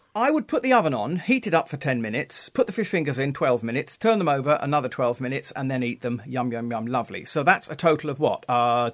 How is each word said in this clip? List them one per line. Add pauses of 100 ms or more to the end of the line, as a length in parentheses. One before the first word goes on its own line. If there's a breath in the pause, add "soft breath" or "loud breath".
(140)
I
would
put
the
oven
on,
heat
it
up
for
ten
minutes,
put
the
fish
fingers
in,
twelve
minutes,
turn
them
over,
another
twelve
minutes,
and
then
eat
them.
Yum,
yum,
yum,
lovely.
So
that's
a
total
of
what?
Uh,